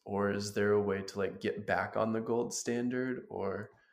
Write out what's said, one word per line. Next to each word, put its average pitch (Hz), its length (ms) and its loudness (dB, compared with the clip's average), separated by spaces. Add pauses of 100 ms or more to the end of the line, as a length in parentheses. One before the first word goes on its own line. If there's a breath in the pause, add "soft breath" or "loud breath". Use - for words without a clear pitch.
Or 101 260 2
is 101 240 -2
there 104 160 4
a 104 100 6
way 98 220 0
to, 101 160 -8
like, 95 200 -2
get - 280 -2
back 95 280 0
on 110 180 2
the 113 60 0
gold 117 340 0
standard? 123 760 -2
Or, 98 400 -4 (240 soft breath)